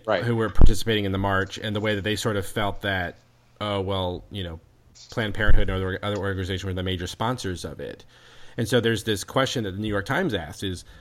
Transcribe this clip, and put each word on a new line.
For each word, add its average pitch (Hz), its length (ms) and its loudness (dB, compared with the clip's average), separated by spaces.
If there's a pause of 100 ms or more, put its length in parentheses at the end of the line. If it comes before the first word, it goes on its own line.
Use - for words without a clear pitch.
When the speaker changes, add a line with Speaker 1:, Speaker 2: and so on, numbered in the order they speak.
Speaker 1:
Right. 107 160 0
Speaker 2:
who 117 120 0
were 110 140 -2
participating 107 560 8
in 95 60 -2
the 95 80 -2
march, 95 400 -2
and 107 160 -6
the 104 60 -2
way 107 120 0
that 101 100 -4
they 107 120 -2
sort 104 220 -4
of 95 100 -4
felt 101 340 -4
that, 95 360 -4 (440)
oh, 101 200 -4
well, 92 500 -4
you 98 120 -8
know, 82 160 -10 (500)
Planned 107 260 -6
Parenthood 104 340 8
and 95 80 -2
other, 95 260 -4
other 104 140 -4
organizations 95 460 -6
were 95 100 -6
the 92 100 -6
major 90 240 -4
sponsors 110 560 -6
of 73 160 -12
it. 60 240 -12 (540)
And 117 100 -4
so 120 140 2
there's 113 220 0
this 104 200 -4
question 131 400 -2
that 95 80 -6
the 95 80 -10
New 107 80 -6
York 101 180 -4
Times 147 280 -2
asked 87 300 -8
is, 92 200 -6 (180)